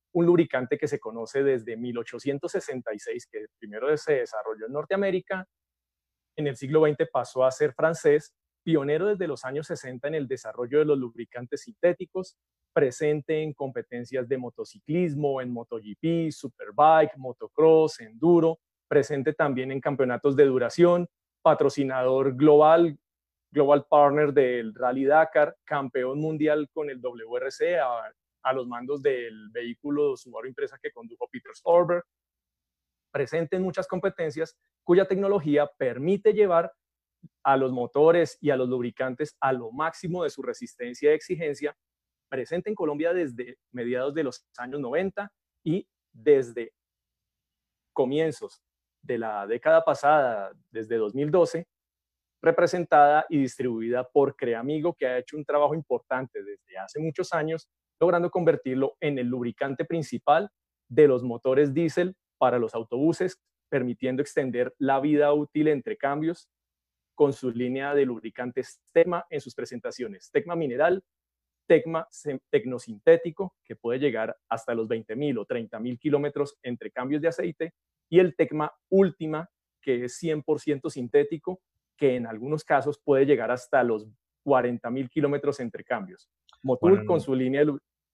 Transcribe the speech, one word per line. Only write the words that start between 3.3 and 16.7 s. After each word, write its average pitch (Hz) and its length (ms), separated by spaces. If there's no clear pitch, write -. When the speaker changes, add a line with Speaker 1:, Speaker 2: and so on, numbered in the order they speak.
Speaker 1:
primero 113 380
se 147 200
desarrolló 110 500
en 123 80
Norteamérica, 185 760
en 151 100
el 127 100
siglo 143 260
veinte 151 240
pasó 127 360
a 131 80
ser 143 220
francés, 156 640
pionero 160 440
desde 196 200
los 135 200
años 139 220
sesenta 131 380
en 156 80
el 143 140
desarrollo 123 520
de 156 40
los 147 140
lubricantes 120 640
sintéticos, 175 760
presente 151 680
en 156 120
competencias 123 760
de 131 80
motociclismo, 139 1040
en 123 100
moto 117 280
G 104 200
P, 165 320
Superbike, 147 840